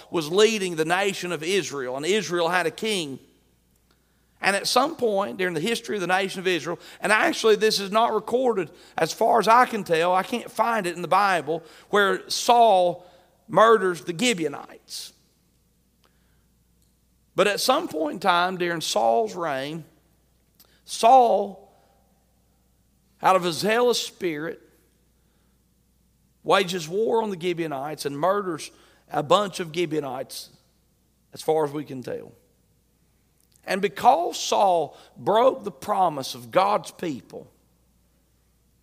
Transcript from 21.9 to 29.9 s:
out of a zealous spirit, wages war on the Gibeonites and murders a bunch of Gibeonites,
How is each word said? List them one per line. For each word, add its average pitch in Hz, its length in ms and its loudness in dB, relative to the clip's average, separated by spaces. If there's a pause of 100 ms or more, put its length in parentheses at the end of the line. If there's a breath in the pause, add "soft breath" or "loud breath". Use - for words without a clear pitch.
out 190 140 4
of 175 80 -2
a 175 80 -2
zealous 220 480 0
spirit, 160 600 -8 (1800)
wages 180 460 0
war 226 340 -2
on 214 60 -4
the 190 100 -8
Gibeonites 156 680 -6
and 143 120 -8
murders 185 520 -2 (420 soft breath)
a 151 100 -2
bunch 185 380 2
of 160 140 -10
Gibeonites, 143 720 -6 (840)